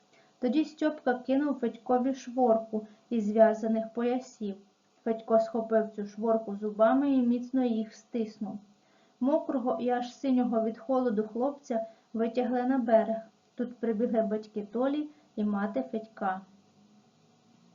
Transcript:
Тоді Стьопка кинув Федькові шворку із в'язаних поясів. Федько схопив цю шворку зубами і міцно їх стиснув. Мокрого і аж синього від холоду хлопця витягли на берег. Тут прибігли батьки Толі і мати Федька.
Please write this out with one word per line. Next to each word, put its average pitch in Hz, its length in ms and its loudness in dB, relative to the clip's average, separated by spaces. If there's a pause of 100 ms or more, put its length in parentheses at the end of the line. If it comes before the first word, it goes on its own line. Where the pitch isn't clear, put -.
(400)
Тоді 269 260 0
Стьопка 302 480 -2
кинув 269 400 0
Федькові 247 600 -2
шворку 226 720 0 (220)
із 214 220 0
в'язаних 220 600 2
поясів. 240 600 -4 (480)
Федько 226 360 2
схопив 220 500 0
цю 208 160 -8
шворку 220 500 -2
зубами 220 560 2
і 262 100 4
міцно 247 420 0
їх 220 300 -2
стиснув. - 680 -8 (600)
Мокрого 262 640 0
і 240 80 0
аж 247 240 -2
синього 233 500 2
від 226 140 -2
холоду 247 460 0
хлопця 233 640 -4 (280)
витягли 240 500 0
на 262 140 2
берег. 220 400 4 (380)
Тут - 220 -6
прибігли 226 440 0
батьки 214 500 -4
Толі 285 380 -2 (260)
і 214 80 -2
мати 208 480 -2
Федька. 196 500 -6 (1300)